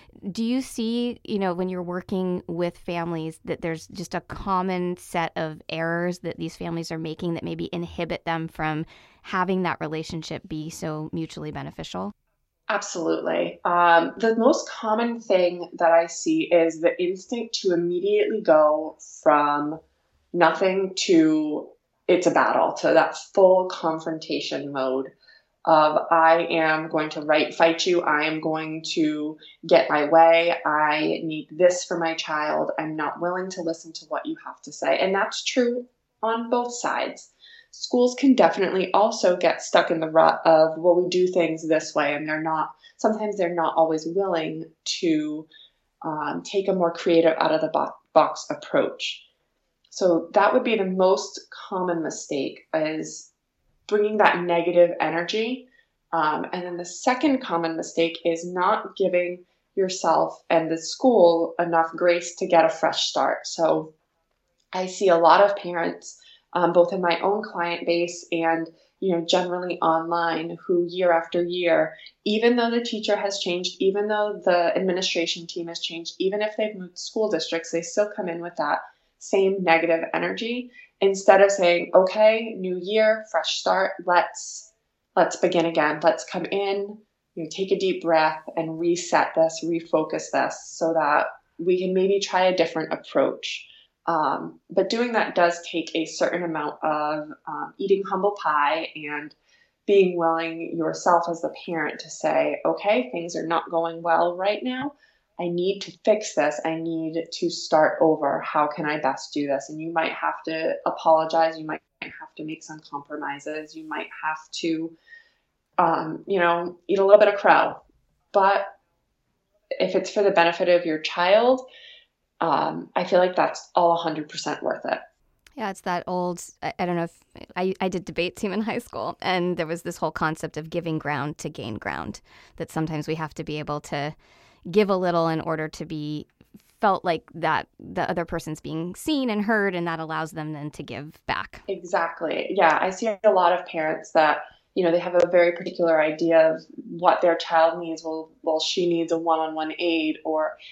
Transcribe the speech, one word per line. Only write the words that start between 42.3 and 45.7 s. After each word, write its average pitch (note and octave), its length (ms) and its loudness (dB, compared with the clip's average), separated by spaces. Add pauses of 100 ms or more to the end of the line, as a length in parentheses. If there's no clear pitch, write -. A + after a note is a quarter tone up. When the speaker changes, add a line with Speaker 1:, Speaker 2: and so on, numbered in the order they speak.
Speaker 2:
not, D#3+ 320 -4 (220)
sometimes G#3+ 400 -2
they're F3 180 0
not E3 220 0
always D#3+ 300 2
willing E3 580 -2 (360)
to, D#3 460 -2 (560)